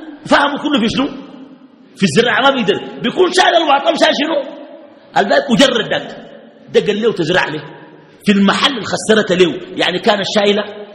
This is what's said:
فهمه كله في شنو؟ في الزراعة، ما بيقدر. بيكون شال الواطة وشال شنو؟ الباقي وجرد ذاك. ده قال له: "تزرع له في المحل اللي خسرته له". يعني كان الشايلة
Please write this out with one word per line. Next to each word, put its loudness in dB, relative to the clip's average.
فهمه 0
كله 0
في 2
شنو؟ -2
في -10
الزراعة، 2
ما 6
بيقدر. -2
بيكون 2
شال 4
الواطة 2
وشال 2
شنو؟ -4
الباقي 2
وجرد 2
ذاك. -8
ده 2
قال -2
له: 2
"تزرع -2
له -8
في 4
المحل 2
اللي -8
خسرته 0
له". 2
يعني -2
كان 2
الشايلة 0